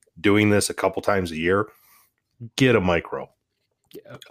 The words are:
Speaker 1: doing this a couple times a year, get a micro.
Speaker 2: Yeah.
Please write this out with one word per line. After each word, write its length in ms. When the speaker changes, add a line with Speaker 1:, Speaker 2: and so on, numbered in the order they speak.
Speaker 1:
doing 300
this 200
a 40
couple 280
times 300
a 60
year, 300
get 200
a 60
micro. 480
Speaker 2:
Yeah. 240